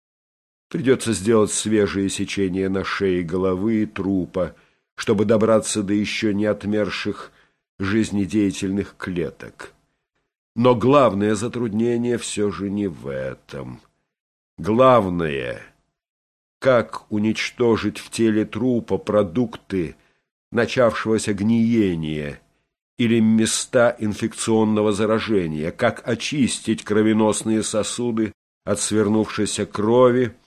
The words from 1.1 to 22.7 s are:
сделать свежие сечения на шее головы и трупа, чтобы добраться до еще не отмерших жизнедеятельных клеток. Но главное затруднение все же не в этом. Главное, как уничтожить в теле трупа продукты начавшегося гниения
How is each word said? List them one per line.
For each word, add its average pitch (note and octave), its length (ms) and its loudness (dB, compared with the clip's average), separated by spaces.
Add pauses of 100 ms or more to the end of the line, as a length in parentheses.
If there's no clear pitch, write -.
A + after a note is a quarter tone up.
сделать G#2+ 400 2
свежие G2 560 0
сечения F#2+ 600 -4
на F#2+ 140 -2
шее F#2 380 -2
головы F#2 600 -2
и - 20 -2
трупа, F#2 720 -4 (380)
чтобы A#2 320 0
добраться A2 560 2
до F#2+ 100 -4
еще G#2 400 -2
не G#2 140 -2
отмерших G#2 840 -4 (460)
жизнедеятельных G2 1160 -2
клеток. D2 760 -10 (800)
Но B2 200 4
главное A2 600 4
затруднение A#2 840 -2
все G#2 340 -4
же F#2+ 200 -6
не G2+ 160 -2
в C2 220 -8
этом. C2 760 -10 (720)
Главное, F2 1040 2 (1000)
как A#2+ 520 2
уничтожить G#2+ 840 0
в - 100 -16
теле G#2+ 380 2
трупа A2+ 500 -2
продукты G2 1000 -2 (560)
начавшегося A2+ 840 0
гниения F#2 1040 0 (580)